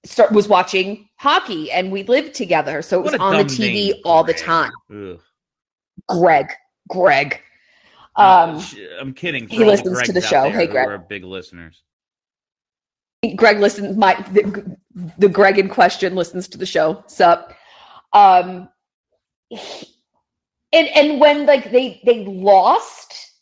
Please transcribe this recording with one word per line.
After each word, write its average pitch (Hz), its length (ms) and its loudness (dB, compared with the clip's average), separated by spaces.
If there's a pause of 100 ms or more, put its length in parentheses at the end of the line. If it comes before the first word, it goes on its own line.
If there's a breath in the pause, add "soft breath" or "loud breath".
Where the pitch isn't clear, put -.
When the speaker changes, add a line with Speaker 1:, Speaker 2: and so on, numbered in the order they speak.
Speaker 1:
start, 220 300 0
was 208 160 2
watching 190 640 -2
hockey, 269 560 -4
and 185 220 -4
we 196 100 -8
lived 247 300 -2
together, 156 480 -4
so 185 180 -4
it 175 40 -4
was - 100 -4
Speaker 2:
What 165 80 -4
a - 20 -2
Speaker 1:
on 190 140 0
the - 80 2
Speaker 2:
dumb - 20 -8
Speaker 1:
T 123 240 -4
V 110 220 -4
Speaker 2:
name, - 100 -10
Speaker 1:
all 165 220 2
the 165 80 -2
Speaker 2:
Greg. - 100 -8
Speaker 1:
time. 160 280 -2 (200)
Speaker 2:
Ugh. 95 280 -16 (920)
Speaker 1:
Greg, 165 380 2 (420)
Greg. 143 520 0 (760 soft breath)
Speaker 2:
Uh, 185 320 6
Speaker 1:
Um, 156 100 -10
Speaker 2:
sh-, - 160 -14 (240)
I'm 135 140 -12
kidding 135 340 -8
Speaker 1:
he 220 120 -6
Speaker 2:
for 226 40 4
all 208 60 6
the - 20 6
Speaker 1:
listens 185 300 -2
to 120 100 -2
Speaker 2:
Gregs - 20 -8
Speaker 1:
the 180 120 -2
Speaker 2:
out 107 40 -4
Speaker 1:
show. 135 140 2
Speaker 2:
there 147 80 0
Speaker 1:
Hey, 170 140 -2
Speaker 2:
who - 80 -10
Speaker 1:
Greg. 127 160 0
Speaker 2:
are 101 80 -10
big 92 260 -14
listeners. 87 600 -18 (1500)
Speaker 1:
Greg 214 240 2
listens, 202 340 -2
my, 196 200 2 (180)
the, 202 420 -2 (420)
the 196 120 4
Greg 196 280 2
in 190 120 0
question 180 460 0
listens 180 340 -8
to - 80 -20
the 185 80 -10
show. 156 420 -2
Sup? - 460 0 (640 soft breath)
Um, 185 540 4 (800)
and, - 1400 -6
and 294 320 0
when, 294 280 4
like, 254 240 0
they, 247 340 -2
they 226 200 0
lost 196 1040 0 (100)